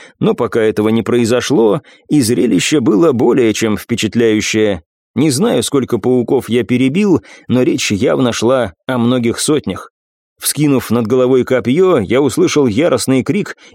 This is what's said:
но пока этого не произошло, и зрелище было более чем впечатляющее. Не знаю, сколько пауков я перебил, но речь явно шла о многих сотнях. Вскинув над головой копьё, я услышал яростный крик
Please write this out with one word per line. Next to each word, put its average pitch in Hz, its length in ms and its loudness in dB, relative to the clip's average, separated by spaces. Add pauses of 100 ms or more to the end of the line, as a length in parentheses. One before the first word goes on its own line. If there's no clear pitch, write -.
(200)
но - 140 0
пока 117 260 -2
этого 107 300 2
не 113 120 2
произошло, 120 800 2 (300)
и 151 100 4
зрелище 151 600 0
было 165 320 2
более 120 420 2
чем 107 240 -2
впечатляющее. 110 1040 0 (320)
Не 147 160 0
знаю, 202 320 0
сколько 131 360 -2
пауков 123 500 0
я 117 160 0
перебил, 135 580 0 (260)
но 127 140 2
речь - 280 -2
явно 127 420 0
шла 117 420 -2 (120)
о 127 120 -4
многих 117 420 -2
сотнях. 120 500 -4 (500)
Вскинув 139 500 -2
над 113 160 0
головой 127 380 2
копьё, 139 540 0
я 107 220 0
услышал 151 460 0
яростный 131 560 0
крик 170 340 -4 (180)